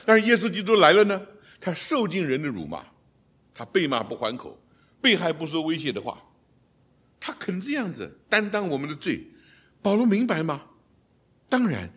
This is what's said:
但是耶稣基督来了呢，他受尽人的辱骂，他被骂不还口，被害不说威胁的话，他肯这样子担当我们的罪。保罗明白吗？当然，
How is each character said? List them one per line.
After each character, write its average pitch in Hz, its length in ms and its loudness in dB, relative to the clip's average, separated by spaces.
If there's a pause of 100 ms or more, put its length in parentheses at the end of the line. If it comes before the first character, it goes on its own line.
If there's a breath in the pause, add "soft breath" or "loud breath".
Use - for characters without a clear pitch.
但 220 140 6
是 214 80 2
耶 233 80 6
稣 202 140 -2
基 185 120 -6
督 208 140 2
来 165 160 8
了 202 140 8
呢， 196 200 -2 (360 soft breath)
他 180 120 -4
受 247 320 -2
尽 175 220 -2
人 135 140 0
的 147 80 -6
辱 92 160 -8
骂， 73 180 -10 (680)
他 117 100 -16
被 170 240 0
骂 120 160 0
不 110 100 -8
还 117 220 -4
口， - 260 -18 (380 soft breath)
被 247 160 4
害 170 160 -2
不 156 160 -6
说 160 140 -4
威 160 160 -2
胁 151 160 -4
的 98 80 -6
话， - 200 -12 (1000)
他 - 100 -8
肯 185 300 -8
这 277 100 -8
样 247 200 -4
子 107 360 -12
担 208 240 0
当 208 160 -2
我 143 100 -2
们 143 120 -6
的 151 40 -10
罪。 - 320 -6 (560 soft breath)
保 202 140 2
罗 240 100 4
明 226 220 2
白 160 160 -2
吗？ 151 200 -6 (840)
当 254 180 2
然， 98 320 -2